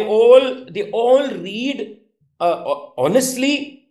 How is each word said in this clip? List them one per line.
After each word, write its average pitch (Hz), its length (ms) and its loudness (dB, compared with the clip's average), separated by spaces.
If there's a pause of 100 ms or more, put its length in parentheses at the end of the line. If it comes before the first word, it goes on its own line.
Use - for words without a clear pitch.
all, 240 600 4 (120)
they 208 140 -8
all 247 380 2
read, 214 720 -8 (400)
uh, 170 240 -2
ho-, - 340 -8
honestly, 254 920 -2